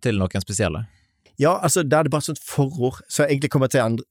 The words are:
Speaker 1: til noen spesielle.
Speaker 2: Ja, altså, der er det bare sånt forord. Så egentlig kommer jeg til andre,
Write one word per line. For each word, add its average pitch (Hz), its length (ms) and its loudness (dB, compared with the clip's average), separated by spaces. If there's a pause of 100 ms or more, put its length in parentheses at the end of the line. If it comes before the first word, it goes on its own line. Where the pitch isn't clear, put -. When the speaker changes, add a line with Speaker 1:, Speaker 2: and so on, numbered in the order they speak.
Speaker 1:
til 107 100 2
noen 95 240 -2
spesielle. 95 460 -4 (500)
Speaker 2:
Ja, 147 140 4 (100)
altså, 180 240 0
der 151 140 4
er 160 80 4
det 127 40 -4
bare 151 140 -2
sånt 151 160 -6
forord. 135 680 -2
Så 147 200 2
egentlig 143 240 0
kommer 131 160 4
jeg 131 100 -2
til 123 60 4
andre, 113 280 -2